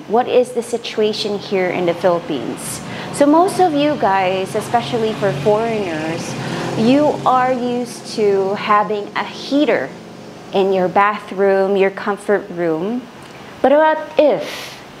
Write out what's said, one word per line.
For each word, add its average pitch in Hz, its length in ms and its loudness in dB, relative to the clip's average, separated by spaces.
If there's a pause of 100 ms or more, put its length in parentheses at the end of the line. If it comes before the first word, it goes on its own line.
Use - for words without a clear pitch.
what 233 200 2
is 247 240 2
the 233 100 -4
situation 214 760 -2
here 185 320 -2
in 180 160 0
the 170 80 2
Philippines. 170 840 -2 (340)
So 285 120 2
most 349 340 4
of 359 120 4
you 294 240 2
guys, 190 600 0
especially 226 580 -2
for 202 160 0 (160)
foreigners, 196 880 0 (420)
you 262 300 6 (180)
are 254 280 4
used 247 640 -4
to 196 380 2
having 208 600 0
a 170 100 -2
heater 233 640 0 (640)
in 190 200 2
your 185 160 2
bathroom, 196 880 2
your 190 160 4
comfort 196 580 -2
room. 175 520 -2 (600)
But 254 80 6
what 311 280 4 (200)
if - 580 0 (240)